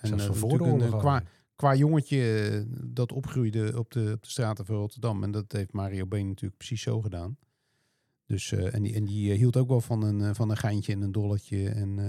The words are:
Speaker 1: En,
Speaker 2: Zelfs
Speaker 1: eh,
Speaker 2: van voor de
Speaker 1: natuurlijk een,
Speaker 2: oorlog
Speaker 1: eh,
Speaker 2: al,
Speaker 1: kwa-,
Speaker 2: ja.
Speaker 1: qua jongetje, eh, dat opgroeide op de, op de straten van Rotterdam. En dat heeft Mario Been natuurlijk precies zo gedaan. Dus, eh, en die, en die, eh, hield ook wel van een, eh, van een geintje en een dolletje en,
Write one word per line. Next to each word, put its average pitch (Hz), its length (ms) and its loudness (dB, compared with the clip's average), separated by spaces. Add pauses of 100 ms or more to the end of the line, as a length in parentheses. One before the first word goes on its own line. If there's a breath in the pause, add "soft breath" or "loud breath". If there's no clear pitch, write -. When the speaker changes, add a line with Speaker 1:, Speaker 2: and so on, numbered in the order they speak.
Speaker 1:
En, 113 80 -2
Speaker 2:
Zelfs 104 140 0
Speaker 1:
eh, 101 60 0
Speaker 2:
van 101 100 0
voor 107 100 0
de 135 80 4
Speaker 1:
natuurlijk 120 280 4
een, 117 80 2
Speaker 2:
oorlog 107 120 0
Speaker 1:
eh, 143 80 6
Speaker 2:
al, 131 80 2
Speaker 1:
kwa-, 90 60 -6
Speaker 2:
ja. - 40 -20 (260 soft breath)
Speaker 1:
qua 139 180 4
jongetje, 135 720 4
eh, 107 260 -2 (120)
dat 120 260 -2
opgroeide 113 680 -2
op 117 120 -4
de, 110 240 0
op 107 80 -6
de - 80 -14
straten 107 360 -2
van 110 100 -2
Rotterdam. 104 460 -2
En 101 80 -2
dat 104 220 -4
heeft 98 200 -4
Mario 98 340 -4
Been 101 220 -2
natuurlijk 98 280 -6
precies - 260 -8
zo 110 180 -2
gedaan. 95 360 -6 (880)
Dus, - 260 -4
eh, 95 220 0
en 107 80 0
die, 104 120 -2
en 107 100 0
die, 101 280 0
eh, 101 60 2
hield 123 180 4
ook 127 120 4
wel 127 120 4
van 113 220 -2
een, 104 180 2
eh, 104 140 2
van 107 160 0
een 107 60 0
geintje 104 360 -2
en 98 100 -4
een 98 100 -2
dolletje 101 560 -2
en, 101 300 -2 (100)